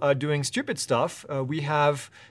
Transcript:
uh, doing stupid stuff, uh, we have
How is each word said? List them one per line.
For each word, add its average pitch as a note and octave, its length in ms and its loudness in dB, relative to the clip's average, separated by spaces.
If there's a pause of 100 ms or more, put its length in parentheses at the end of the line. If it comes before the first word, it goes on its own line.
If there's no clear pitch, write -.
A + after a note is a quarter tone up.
uh, C#3+ 100 4
doing D3 300 0
stupid - 380 -4
stuff, C3 520 0
uh, C3+ 120 -2
we D3+ 160 -4
have D3 500 2 (200)